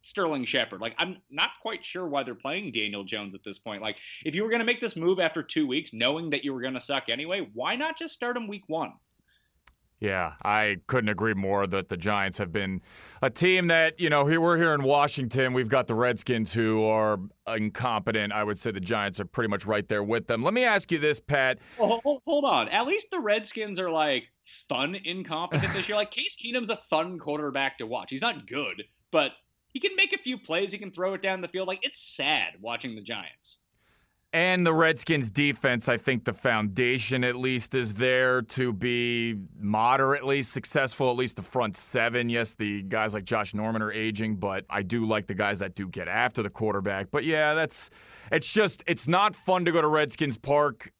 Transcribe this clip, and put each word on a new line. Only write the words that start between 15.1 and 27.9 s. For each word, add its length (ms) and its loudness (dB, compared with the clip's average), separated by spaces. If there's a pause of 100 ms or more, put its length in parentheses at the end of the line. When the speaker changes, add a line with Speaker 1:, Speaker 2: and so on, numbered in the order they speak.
Speaker 2:
We've 160 2
got 180 4
the 80 0
Redskins 580 2
who 300 4
are 380 4 (260)
incompetent. 840 -2
I 100 0
would 160 -2
say 120 -2
the 100 -6
Giants 400 -2
are 40 -4
pretty 220 -2
much 180 -2
right 220 0
there 160 0
with 240 0
them. 160 0
Let 100 2
me 120 2
ask 260 2
you 80 0
this, 220 2
Pat. 380 0 (200)
Speaker 1:
Well, 80 4
ho-, 160 2
ho-, 220 0
hold 180 2
on. 240 2
At 180 2
least 260 -2
the 100 -4
Redskins 580 -2
are, 120 -2
like, 340 2 (420)
fun 280 -2 (100)
incompetent 680 -2
this 160 -2
year. 80 -2
Like, 160 0
Case 240 -6
Keenum's 340 -4
a 60 0
fun 420 -2
quarterback 600 -4
to 100 -8
watch. 220 -6